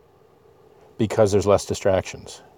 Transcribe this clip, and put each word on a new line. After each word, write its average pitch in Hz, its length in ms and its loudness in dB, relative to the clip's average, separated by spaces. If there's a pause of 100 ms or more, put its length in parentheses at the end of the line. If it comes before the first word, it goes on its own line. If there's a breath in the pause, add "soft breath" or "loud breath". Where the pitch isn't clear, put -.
(1000 soft breath)
because 107 320 2
there's 98 160 2
less 98 180 2
distractions. - 800 -4 (140)